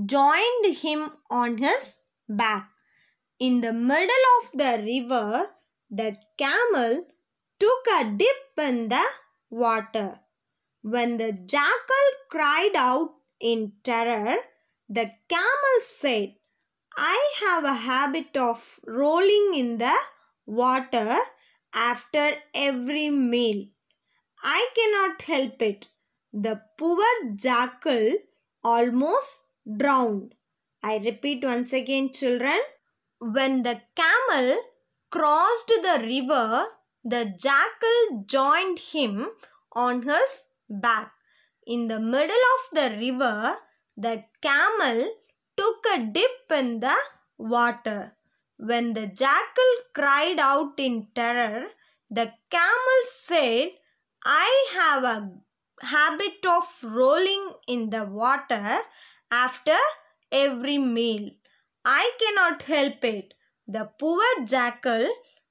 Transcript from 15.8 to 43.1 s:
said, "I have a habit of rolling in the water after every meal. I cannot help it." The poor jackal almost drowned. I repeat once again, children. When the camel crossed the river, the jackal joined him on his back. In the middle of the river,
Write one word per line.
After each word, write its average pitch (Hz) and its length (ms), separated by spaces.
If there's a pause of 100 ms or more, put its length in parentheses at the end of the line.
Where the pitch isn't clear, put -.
said, 220 480 (640)
"I 330 200 (220)
have 349 320
a 247 160
habit 269 500
of 240 240 (380)
rolling 392 560
in 247 240
the 254 180 (640)
water 254 560 (560)
after 240 540 (280)
every 277 560
meal. 240 480 (840)
I 311 180 (180)
cannot 415 540
help 269 300
it." 202 260 (580)
The 220 80 (240)
poor 349 320 (240)
jackal 247 720 (560)
almost 247 840 (380)
drowned. 247 520 (480)
I 214 140 (140)
repeat 285 340
once 247 280
again, 269 400
children. 262 480 (580)
When 262 440
the 233 140 (240)
camel 339 480 (640)
crossed 349 640 (160)
the 330 120
river, 254 480 (540)
the 233 220 (200)
jackal 403 800
joined 320 520
him 254 520 (420)
on 247 300
his 294 400 (260)
back. 220 440 (640)
In 233 180
the 220 80
middle 302 440 (100)
of 508 120 (120)
the 269 180
river, 247 600 (380)